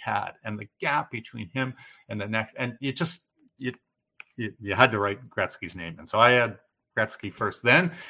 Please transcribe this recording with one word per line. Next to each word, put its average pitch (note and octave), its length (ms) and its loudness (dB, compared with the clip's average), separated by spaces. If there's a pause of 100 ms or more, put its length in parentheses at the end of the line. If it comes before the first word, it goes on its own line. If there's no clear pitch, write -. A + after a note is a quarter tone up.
had G2+ 300 -4 (120)
and G#2+ 160 -8
the G#2+ 80 -14 (140)
gap D3+ 300 -2
between A2+ 380 -10
him C3 260 -6 (340)
and G#2+ 100 -6
the G2+ 80 -6
next, A2 300 -4
and B2 240 -6
you C3+ 100 -2
just, E3 300 -4 (360)
you, B2+ 140 -4 (640)
you, G#2+ 240 -6
you G2 160 -4
had G#2+ 160 8
to G#2+ 80 -2
write G2+ 300 -4
Gretzky's F#2 480 -4
name. E2 200 -10
And D#2 120 -16
so G#2+ 100 2
I A#2+ 120 10
had A#2+ 260 2 (400)
Gretzky G#2+ 360 -4
first G#2 300 -4
then. D#3+ 280 6 (180)